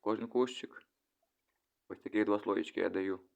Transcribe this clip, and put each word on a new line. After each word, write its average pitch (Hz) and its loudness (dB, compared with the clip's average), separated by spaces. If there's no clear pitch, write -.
Кожен 110 -2
кущик. - -2
Ось 95 -10
такі 107 2
два 104 4
слоєчки 98 -2
я 90 2
даю. 95 -2